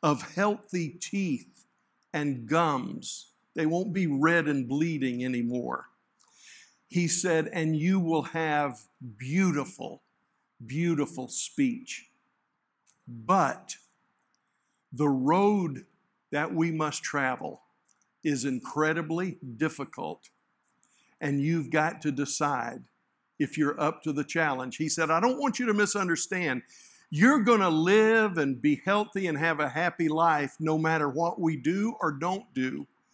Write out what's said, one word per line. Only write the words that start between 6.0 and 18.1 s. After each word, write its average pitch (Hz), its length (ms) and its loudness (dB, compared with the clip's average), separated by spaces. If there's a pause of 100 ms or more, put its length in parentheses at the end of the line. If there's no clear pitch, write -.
He 170 200 0
said, 160 460 2
"And 160 220 0
you 180 240 2
will 160 240 2
have 147 640 -2 (280)
beautiful, 143 840 -2 (640)
beautiful 147 600 -2
speech. - 840 -4 (1000)
But 127 680 0 (1120)
the 147 180 2
road 165 760 2 (460)
that 147 240 -2
we 165 160 2
must 156 320 -2
travel 131 580 -4 (600)